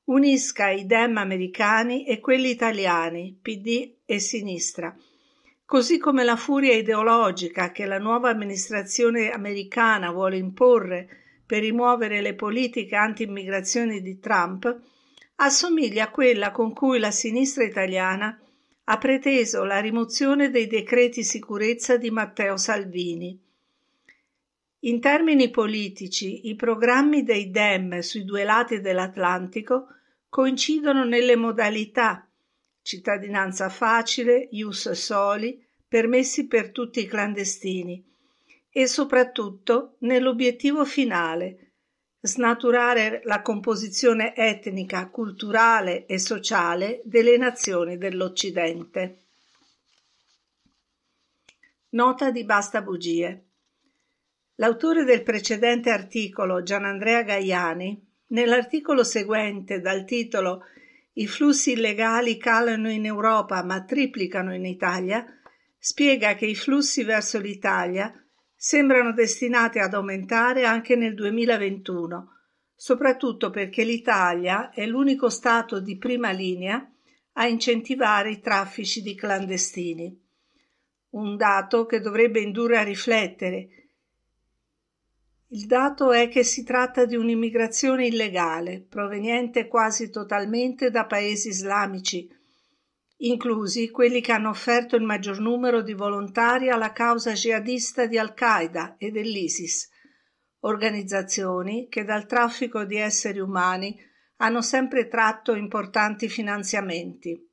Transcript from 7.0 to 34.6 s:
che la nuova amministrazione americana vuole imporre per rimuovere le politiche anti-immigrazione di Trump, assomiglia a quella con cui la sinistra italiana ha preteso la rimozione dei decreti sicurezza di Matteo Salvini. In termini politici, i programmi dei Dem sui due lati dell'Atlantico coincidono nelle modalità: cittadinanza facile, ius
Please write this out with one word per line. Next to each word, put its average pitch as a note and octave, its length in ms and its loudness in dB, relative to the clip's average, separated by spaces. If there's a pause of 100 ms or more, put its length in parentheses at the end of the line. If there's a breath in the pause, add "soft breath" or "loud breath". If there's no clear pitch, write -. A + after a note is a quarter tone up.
che G#3 140 -8
la G3 140 -4
nuova A#3 300 0
amministrazione G#3+ 1040 -2
americana G3+ 800 0
vuole F#3+ 260 0
imporre F#3 720 4 (360 soft breath)
per G#3+ 140 -2
rimuovere A3+ 640 2
le G3+ 140 -2
politiche G#3+ 600 -4
anti-immigrazione G#3 1040 -2
di F#3+ 180 -10
Trump, F#3+ 640 -2 (560 soft breath)
assomiglia C#4 680 2
a A3 40 -4
quella A3 420 2
con A3+ 200 -2
cui B3+ 280 2
la G#3+ 120 0
sinistra B3 540 0
italiana F#3+ 720 -2 (460 soft breath)
ha A3 120 2
preteso C4 680 2
la G3 160 0
rimozione A#3 680 0
dei A#3 160 2
decreti A#3+ 540 2
sicurezza A3 760 0
di A#3 140 -4
Matteo G#3 440 -2
Salvini. F3+ 840 -4 (1400 soft breath)
In A#3+ 200 0
termini C#4+ 480 4
politici, G#3 960 -4
i G#3+ 80 -6
programmi B3 680 2
dei G#3 280 0
Dem F#3 480 0
sui G3 240 -8
due G3+ 220 -2
lati A3+ 340 2
dell'Atlantico F#3 1080 -2 (420 soft breath)
coincidono C4+ 760 2
nelle A#3+ 320 4
modalità: A3 920 0 (560)
cittadinanza G3 880 -4
facile, A#3 800 2
ius G#3 400 -8